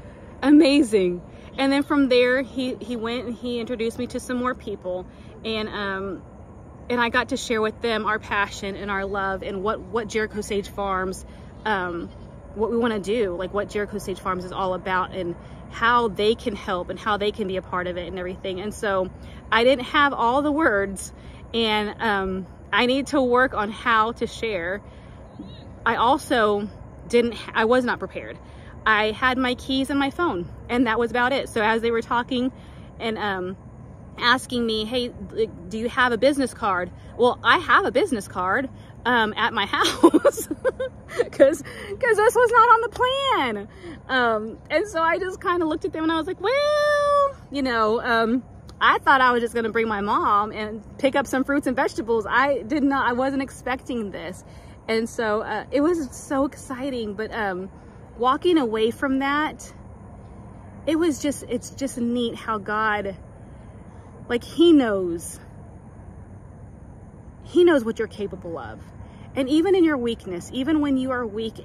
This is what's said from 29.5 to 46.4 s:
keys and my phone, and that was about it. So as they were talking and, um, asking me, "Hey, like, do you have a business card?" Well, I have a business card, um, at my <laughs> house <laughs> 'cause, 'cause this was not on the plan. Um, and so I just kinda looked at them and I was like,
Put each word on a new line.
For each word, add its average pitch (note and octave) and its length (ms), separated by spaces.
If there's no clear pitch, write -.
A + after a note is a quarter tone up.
keys C4+ 360
and C#4 80
my C#4 120
phone, B3+ 380
and A#3+ 180
that A3 120
was A#3 120
about B3 220
it. B3+ 160
So A3+ 140
as A3 200
they A#3 80
were A#3 120
talking B3 480
and, A3 200
um, F#3+ 380
asking B3+ 480
me, G#3+ 180
"Hey, A#3+ 280
like, A3 180
do A3 80
you A#3 100
have B3 240
a A3+ 60
business C4 340
card?" F3+ 380
Well, A#3+ 260
I B3+ 160
have D4+ 260
a - 60
business B3+ 380
card, G3 400
um, A3+ 300
at A3 180
my G3+ 120
<laughs> C#4+ 100
house - 680
<laughs> - 880
'cause, C#4+ 300
'cause G#4 540
this G#4+ 180
was A#4+ 160
not A#4+ 180
on A#4 140
the A#4+ 60
plan. A#4 800
Um, A3+ 500
and E4 180
so E4 120
I E4 180
just F#4 220
kinda F4 240
looked D#4+ 220
at - 60
them D#4+ 100
and D#4+ 100
I E4 40
was D#4 100
like, F#4 140